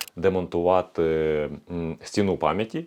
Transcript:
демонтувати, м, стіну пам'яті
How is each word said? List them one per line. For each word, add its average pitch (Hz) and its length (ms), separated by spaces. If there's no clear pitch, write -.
демонтувати, 90 880
м, 82 320
стіну 98 340
пам'яті 110 500